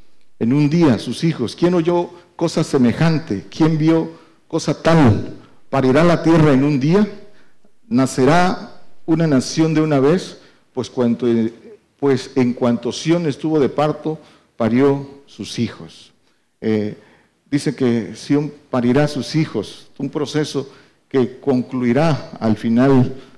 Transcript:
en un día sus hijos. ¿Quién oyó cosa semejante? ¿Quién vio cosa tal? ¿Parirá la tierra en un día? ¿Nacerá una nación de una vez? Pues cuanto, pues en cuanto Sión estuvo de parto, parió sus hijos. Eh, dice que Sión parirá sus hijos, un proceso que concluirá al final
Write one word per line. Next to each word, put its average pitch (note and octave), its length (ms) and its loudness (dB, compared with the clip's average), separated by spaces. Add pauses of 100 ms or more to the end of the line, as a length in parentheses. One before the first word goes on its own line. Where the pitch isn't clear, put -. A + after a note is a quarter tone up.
(380)
en A#2 140 0
un D3 180 2
día D#3 300 4
sus B2 240 -6
hijos. B2+ 320 -2
¿Quién F3+ 180 2
oyó F3 340 0 (280)
cosa E3+ 260 -2
semejante? C3+ 880 0
¿Quién D#3+ 260 0
vio D#3+ 400 0 (300)
cosa - 360 -6
tal? D3+ 540 2 (320)
¿Parirá C3 360 2
la E3+ 180 2
tierra D#3 320 4
en C3 100 2
un C#3+ 160 0
día? F3+ 260 4 (800)
¿Nacerá C#3+ 920 0 (240)
una E3 220 0
nación D#3 480 0
de D#3 80 2
una D3+ 180 2
vez? D#3+ 380 0 (340)
Pues B2 160 -6
cuanto, A#2+ 380 -2 (720)
pues C#3 360 0
en B2 200 2
cuanto A#2+ 380 -2
Sión E3+ 340 -2
estuvo D#3 340 -2
de - 80 2
parto, D3+ 500 -4 (380)
parió C#3 680 0
sus - 320 -12
hijos. - 540 -8 (480)
Eh, G#2+ 360 -2 (540)
dice D3 240 -4
que A#2 400 -2
Sión C#3+ 380 -2 (180)
parirá B2+ 380 0
sus B2+ 260 -8
hijos, - 640 -4
un C#3 100 -8
proceso D3 600 -6 (380)
que B2+ 320 0
concluirá B2+ 1000 0
al A2 180 0
final B2 580 2 (240)